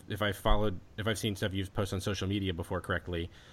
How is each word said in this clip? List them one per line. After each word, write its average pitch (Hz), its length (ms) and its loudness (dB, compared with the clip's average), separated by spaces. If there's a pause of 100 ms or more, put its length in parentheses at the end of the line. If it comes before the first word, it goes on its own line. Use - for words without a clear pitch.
if 104 140 -4
I've 104 140 2
followed, 104 440 4 (160)
if 101 100 -4
I've 110 120 2
seen 104 180 -2
stuff 101 160 0
you've 95 220 -4
posted 101 220 0
on 92 40 -2
social 98 260 -2
media 98 280 0
before 90 260 -4
correctly, 87 480 -2 (240)